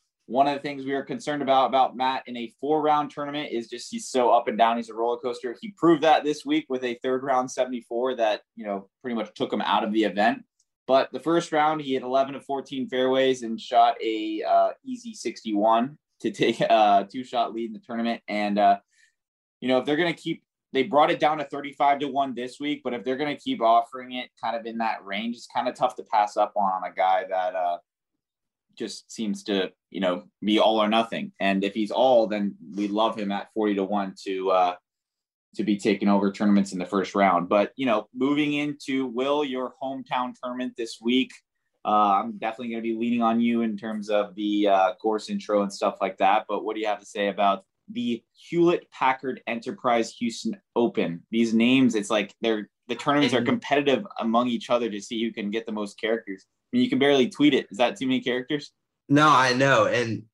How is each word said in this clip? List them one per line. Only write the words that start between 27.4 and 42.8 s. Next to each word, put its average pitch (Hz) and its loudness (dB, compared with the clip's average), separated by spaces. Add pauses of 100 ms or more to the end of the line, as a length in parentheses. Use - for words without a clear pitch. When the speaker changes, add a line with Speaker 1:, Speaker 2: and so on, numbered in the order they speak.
Speaker 1:
uh, 87 -2 (960)
just - -10
seems 101 -6
to, 98 -2 (200)
you 92 -8
know, 90 -2 (180)
be 107 2
all 107 4
or 104 2
nothing. 107 -2
And 98 0
if 101 -4
he's 107 -4
all, 123 4
then 101 -4 (200)
we 101 -2
love 107 0
him 101 -6
at 101 -8
forty 107 0
to 98 0
one 95 -4 (100)
to, 95 -4
uh, 90 2 (800)
to 107 -4
be 101 0
taking 101 0
over 101 2
tournaments 101 2
in 92 -6
the 90 -6
first 95 -2
round. 90 2
But, 104 2
you 135 -4
know, 107 0
moving 143 0
into, 143 -4
Will, 135 -2
your 127 -6
hometown 131 -6
tournament 127 -8
this 113 -10
week, 123 0 (540)
uh, 104 4 (100)
I'm 110 -10
definitely 113 -6
gonna 113 -6